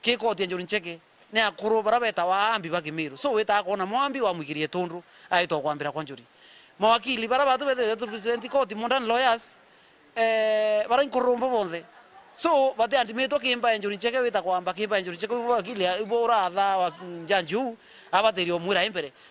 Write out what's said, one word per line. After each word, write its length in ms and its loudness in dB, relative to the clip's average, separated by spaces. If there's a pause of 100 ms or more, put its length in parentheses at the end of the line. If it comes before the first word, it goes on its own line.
Ke 140 0
koti 260 -2
ya 40 -2
Njuri 180 -6
Ncheke. 340 -6 (340)
Ne 100 2
akuru 400 0
bara 180 2
beta 260 0
wa 280 2
ambi 140 -4
ba 140 -2
Kimiru. 340 -6
So 160 -2
weta 260 2
akona 280 -2
mwambi 340 -2
wa 140 0
mugirie 340 -4
tundu 340 -4 (280)
aitwa 300 2
kwambira 320 -4
kwa 100 -6
Njuri. 220 -14 (540)
Mawakili 500 2
bara 180 4
batu 180 2
bete 300 0
represent 560 -4
court 240 0
modern 320 -4
lawyers. 480 0 (600)
Eh, 720 2
bara 140 4
inkurumbu 460 0
bonthe. 360 -2 (500)
So, 420 2
bate 220 0
anti 160 0
meto 240 0
kimba 360 2
enjuri 240 -4
cheke 220 0
wita 220 0
kwamba 320 0
kimba 240 0
enjuri 180 -4
cheke 180 -4
wibo 200 2
akili 300 -2
ya, 160 2
ibo 240 0
uratha 540 2
wa 140 0 (120)
njanju, 720 -2 (360)
abaterio 460 2
mwira 260 2
imbere. 280 -6 (180)